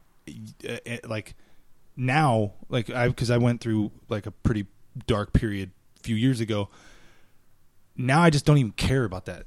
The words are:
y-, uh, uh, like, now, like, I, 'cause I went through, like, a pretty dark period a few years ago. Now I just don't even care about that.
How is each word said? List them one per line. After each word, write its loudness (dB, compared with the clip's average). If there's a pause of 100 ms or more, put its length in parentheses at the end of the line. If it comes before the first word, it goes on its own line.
(260)
y-, -16 (340)
uh, -8 (160)
uh, -10
like, -8 (600)
now, 2 (160)
like, -4
I, 0
'cause -2
I 4
went 2
through, 0 (180)
like, -6
a -10
pretty -2 (400)
dark 0
period -2 (280)
a -20
few -2
years 2
ago. -2 (1300)
Now 2
I 8
just 4
don't 6
even 0
care 0
about -8
that. -12